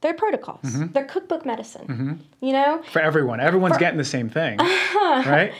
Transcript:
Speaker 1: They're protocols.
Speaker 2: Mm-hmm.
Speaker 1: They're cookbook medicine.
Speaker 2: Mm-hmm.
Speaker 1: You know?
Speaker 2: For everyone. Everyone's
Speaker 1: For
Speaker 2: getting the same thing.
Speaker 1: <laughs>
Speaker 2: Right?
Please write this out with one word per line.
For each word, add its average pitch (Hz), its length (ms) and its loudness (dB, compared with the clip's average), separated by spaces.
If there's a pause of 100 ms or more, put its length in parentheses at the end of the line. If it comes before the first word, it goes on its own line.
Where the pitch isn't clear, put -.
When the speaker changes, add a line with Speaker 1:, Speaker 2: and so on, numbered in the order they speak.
Speaker 1:
They're 311 120 2
protocols. 381 500 -4
Speaker 2:
Mm-hmm. 143 280 -4
Speaker 1:
They're 277 140 0
cookbook 349 400 -6
medicine. 226 400 -8
Speaker 2:
Mm-hmm. 135 260 -6 (340)
Speaker 1:
You 269 60 2
know? 285 300 2 (100)
Speaker 2:
For 165 80 2
everyone. 147 400 2
Everyone's 175 340 4
Speaker 1:
For 165 60 2
Speaker 2:
getting 170 180 2
the 139 60 0
same 120 240 -4
thing. 123 300 -2
Speaker 1:
<laughs> 370 360 0
Speaker 2:
Right? 262 640 4